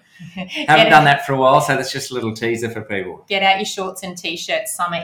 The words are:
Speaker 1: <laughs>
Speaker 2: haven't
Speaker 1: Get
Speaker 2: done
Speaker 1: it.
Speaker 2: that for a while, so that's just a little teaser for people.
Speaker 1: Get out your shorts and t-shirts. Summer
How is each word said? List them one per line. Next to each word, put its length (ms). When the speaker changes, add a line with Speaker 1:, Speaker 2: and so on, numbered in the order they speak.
Speaker 1:
<laughs> 300
Speaker 2:
haven't 180
Speaker 1:
Get 240
Speaker 2:
done 120
Speaker 1:
it. 20
Speaker 2:
that 200
for 100
a 20
while, 240
so 160
that's 160
just 180
a 40
little 200
teaser 340
for 120
people. 480
Speaker 1:
Get 160
out 140
your 80
shorts 360
and 160
t-shirts. 560
Summer 300